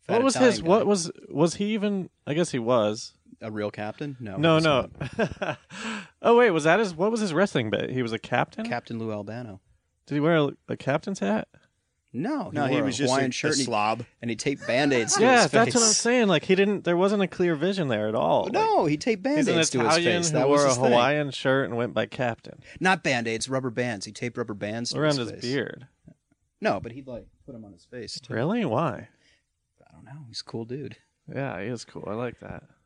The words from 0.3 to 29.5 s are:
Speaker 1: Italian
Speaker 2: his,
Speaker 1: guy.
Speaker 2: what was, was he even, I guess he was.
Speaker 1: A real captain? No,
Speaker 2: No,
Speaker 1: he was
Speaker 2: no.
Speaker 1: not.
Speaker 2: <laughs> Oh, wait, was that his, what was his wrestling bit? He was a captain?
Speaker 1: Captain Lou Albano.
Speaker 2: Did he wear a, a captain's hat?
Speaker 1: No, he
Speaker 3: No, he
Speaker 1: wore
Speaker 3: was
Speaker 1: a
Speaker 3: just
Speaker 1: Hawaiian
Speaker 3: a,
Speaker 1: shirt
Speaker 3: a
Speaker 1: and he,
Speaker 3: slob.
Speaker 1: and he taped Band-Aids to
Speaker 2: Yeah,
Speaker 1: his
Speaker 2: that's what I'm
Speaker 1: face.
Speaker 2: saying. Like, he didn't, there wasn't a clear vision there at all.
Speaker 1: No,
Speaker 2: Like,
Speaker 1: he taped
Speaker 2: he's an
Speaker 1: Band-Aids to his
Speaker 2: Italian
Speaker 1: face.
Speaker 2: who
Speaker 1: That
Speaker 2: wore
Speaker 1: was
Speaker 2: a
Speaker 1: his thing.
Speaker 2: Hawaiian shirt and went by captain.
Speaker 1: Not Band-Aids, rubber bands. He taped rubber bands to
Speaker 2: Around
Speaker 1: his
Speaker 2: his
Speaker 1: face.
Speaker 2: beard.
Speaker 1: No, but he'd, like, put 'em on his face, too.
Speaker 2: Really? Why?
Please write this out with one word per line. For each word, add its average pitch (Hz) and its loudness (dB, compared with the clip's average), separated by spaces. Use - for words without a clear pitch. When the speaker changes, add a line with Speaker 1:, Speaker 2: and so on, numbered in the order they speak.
Speaker 1:
Italian 254 6
Speaker 2:
his, - -4
Speaker 1:
guy. 165 -2
Speaker 2:
what 202 4
was, 180 0
was 165 2
he 208 -2
even, 202 -2
I 139 -4
guess 165 0
he 131 -2
was. 110 0
Speaker 1:
A 110 -10
real 104 -4
captain? 120 -10
No, 101 -10
Speaker 2:
No, 160 4
Speaker 1:
he 160 6
was 160 2
Speaker 2:
no. 143 2
Speaker 1:
not. 185 -4
Speaker 2:
<laughs> 208 -12
Oh, 233 6
wait, 240 6
was 160 0
that 165 6
his, 196 -2
what 196 0
was 233 -2
his 196 -2
wrestling 147 0
bit? 101 -2
He 127 -2
was 113 -2
a 107 -4
captain? 147 -2
Speaker 1:
Captain 120 -6
Lou 113 -6
Albano. 104 -10
Speaker 2:
Did 139 -6
he 147 0
wear 160 4
a, 147 2
a 117 -6
captain's 160 -4
hat? 208 -2
Speaker 1:
No, 220 -4
he - -10
Speaker 3:
No, 143 0
he 143 2
Speaker 1:
wore 143 0
Speaker 3:
was 127 -2
Speaker 1:
a - -6
Speaker 3:
just 127 0
Speaker 1:
Hawaiian 135 2
Speaker 3:
a, 123 -4
Speaker 1:
shirt - -2
Speaker 3:
a 156 0
Speaker 1:
and - 0
he, 131 0
Speaker 3:
slob. 113 0
Speaker 1:
and 120 -6
he 110 -4
taped 143 -4
Band-Aids 127 2
to - 2
Speaker 2:
Yeah, 240 8
Speaker 1:
his 151 2
Speaker 2:
that's 147 4
what 233 4
I'm 220 4
Speaker 1:
face. 208 2
Speaker 2:
saying. 233 4
Like, 156 2
he 190 4
didn't, 196 2
there 175 2
wasn't 196 2
a 180 0
clear 175 0
vision 170 -2
there 107 0
at 107 -2
all. 143 2
Speaker 1:
No, 403 2
Speaker 2:
Like, 151 2
Speaker 1:
he 151 0
taped 220 -2
Speaker 2:
he's 302 2
an 277 2
Speaker 1:
Band-Aids 165 2
to 127 0
his 113 2
Speaker 2:
Italian 170 2
Speaker 1:
face. 170 0
Speaker 2:
who 151 0
Speaker 1:
That 131 2
Speaker 2:
wore 143 6
Speaker 1:
was 143 6
Speaker 2:
a 139 4
Speaker 1:
his 123 2
thing. 127 2
Speaker 2:
Hawaiian 131 4
shirt 135 0
and 113 -6
went 117 -4
by 110 0
captain. - -6
Speaker 1:
Not 185 0
Band-Aids, 117 -2
rubber 131 -2
bands. 117 -4
He 107 -14
taped 123 -8
rubber 113 -6
bands 104 -6
to 135 -4
Speaker 2:
Around 147 2
Speaker 1:
his - -
Speaker 2:
his 110 -4
Speaker 1:
face. 95 -14
Speaker 2:
beard. 123 -6
Speaker 1:
No, 143 -2
but 113 -12
he'd, 135 -16
like, 117 -14
put 135 -16
'em 113 -16
on 98 -20
his - -20
face, 120 -14
too. - -12
Speaker 2:
Really? 180 0
Why? 123 -2